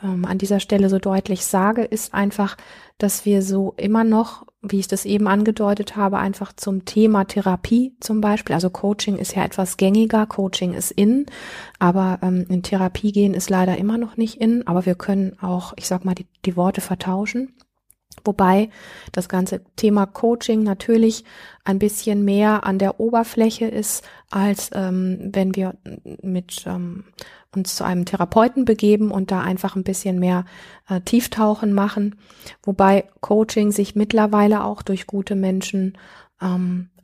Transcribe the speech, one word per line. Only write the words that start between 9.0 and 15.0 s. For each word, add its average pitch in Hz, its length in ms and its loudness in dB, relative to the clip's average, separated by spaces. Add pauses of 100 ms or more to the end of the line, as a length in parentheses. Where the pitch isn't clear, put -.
ist - 180 -8
ja 175 80 0
etwas - 320 -4
gängiger, 214 500 4
Coaching 185 480 -4
ist - 160 -6
in, 240 360 2 (520)
aber, 185 440 2
ähm, 185 260 0
in 180 160 -2
Therapie 190 480 -2
gehen 202 220 4
ist - 160 -4
leider 185 260 2
immer 220 220 -2
noch 233 180 -6
nicht 226 240 -2
in, 233 260 2
aber 175 180 0
wir 180 120 2
können 190 440 -2